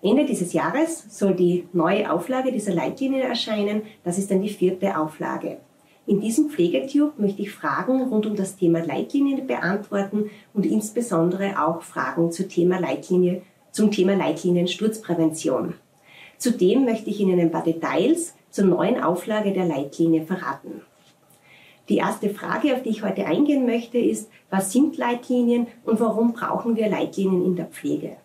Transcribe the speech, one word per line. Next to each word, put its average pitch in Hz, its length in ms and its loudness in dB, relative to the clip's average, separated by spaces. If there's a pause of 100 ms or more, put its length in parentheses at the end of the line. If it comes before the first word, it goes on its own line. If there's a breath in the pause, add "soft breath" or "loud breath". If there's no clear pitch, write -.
Ende 247 240 4
dieses 175 280 -2
Jahres 170 560 -2
soll 196 240 0
die 175 400 2
neue 180 360 0
Auflage 254 440 -2
dieser 208 200 -4
Leitlinie 262 500 -2
erscheinen. 214 580 -2 (240 loud breath)
Das 175 120 -2
ist 196 140 -2
dann 196 100 4
die 208 60 -2
vierte 190 500 0
Auflage. 156 600 -6 (500 soft breath)
In 208 140 2
diesem 233 280 2
Pflegetube 285 720 2
möchte 202 200 0
ich 202 100 -6
Fragen 185 520 0
rund 214 220 0
um 208 120 -4
das 190 180 -4
Thema 170 240 4
Leitlinien 262 680 0
beantworten 202 840 -2 (240 loud breath)
und 202 120 0
insbesondere 196 960 0
auch 160 200 -2
Fragen 170 500 -2
zum 190 160 -6
Thema 180 320 2
Leitlinie, 180 600 0 (300 loud breath)
zum 208 200 2
Thema 190 240 2
Leitlinien 175 540 0
Sturzprävention. 170 1040 -2 (640 loud breath)
Zudem 240 480 4
möchte 220 240 -2
ich 202 100 -4
Ihnen 185 220 4
ein 165 100 4
paar 165 140 -2
Details 165 680 0 (140 soft breath)
zur - 140 0
neuen 185 400 4
Auflage 202 480 0
der 185 140 0
Leitlinie 160 600 0
verraten. 135 580 -8 (1040 soft breath)
Die - 80 4
erste 208 320 -2
Frage, - 440 -2
auf 247 100 -4
die 226 80 -4
ich 214 120 -6
heute 196 220 -2
eingehen 269 400 2
möchte, 233 320 -2
ist, 220 320 0 (200 soft breath)
was 190 220 -2
sind 269 240 4
Leitlinien 240 720 0 (160 loud breath)
und 220 160 0
warum 233 320 2
brauchen - 460 -2
wir 220 100 0
Leitlinien 190 560 0
in 180 140 2
der 170 80 -6
Pflege? 147 600 -6